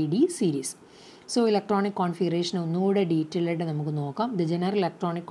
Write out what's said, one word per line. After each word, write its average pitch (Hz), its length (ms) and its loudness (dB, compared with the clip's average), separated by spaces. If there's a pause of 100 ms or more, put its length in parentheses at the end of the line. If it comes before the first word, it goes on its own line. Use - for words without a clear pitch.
(140)
ഡി 233 80 2 (160)
സീരീസ്. 143 380 -2 (580)
So, 233 180 4
ഇലക്ട്രോണിക് 202 520 2
കോൺഫിഗറേഷൻ 175 640 0
ഒന്നുകൂടെ 190 380 2 (100)
ഡീറ്റെയിൽ 160 340 0
ആയിട്ട് 170 240 -2
നമുക്ക് 151 300 -2
നോക്കാം. 208 380 -4
The 165 140 0
general 180 280 0
electronic 175 500 -2